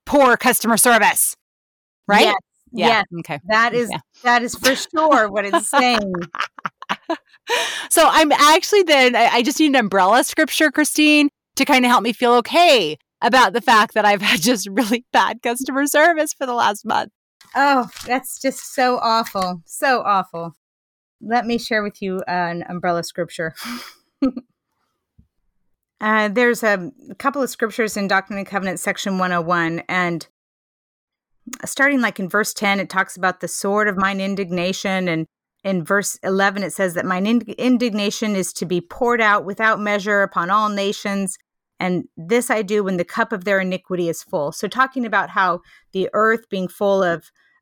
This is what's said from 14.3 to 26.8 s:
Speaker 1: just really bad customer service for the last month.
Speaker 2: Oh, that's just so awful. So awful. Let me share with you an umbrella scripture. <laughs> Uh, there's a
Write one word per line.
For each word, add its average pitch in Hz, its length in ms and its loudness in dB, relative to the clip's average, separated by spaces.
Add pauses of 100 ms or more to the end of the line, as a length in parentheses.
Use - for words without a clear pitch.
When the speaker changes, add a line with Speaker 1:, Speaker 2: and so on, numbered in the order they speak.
Speaker 1:
just 208 300 0
really 226 420 0
bad 220 300 0
customer 262 440 -2
service 311 460 2
for 277 140 -8
the 247 80 -4
last 208 320 -2
month. 214 260 -2 (420)
Speaker 2:
Oh, 262 340 2 (180)
that's 254 340 -6
just - 340 -6
so 254 240 0
awful. 196 680 -2
So 262 360 0
awful. 170 540 -2 (640)
Let 220 260 -2
me 233 120 -2
share 220 240 -2
with 202 180 -8
you 190 260 -6
an 175 420 -4
umbrella 175 360 -4
scripture. 165 500 -8 (680)
<laughs> - 20 0 (1800)
Uh, 214 280 0
there's 240 340 0
a 196 280 0 (280)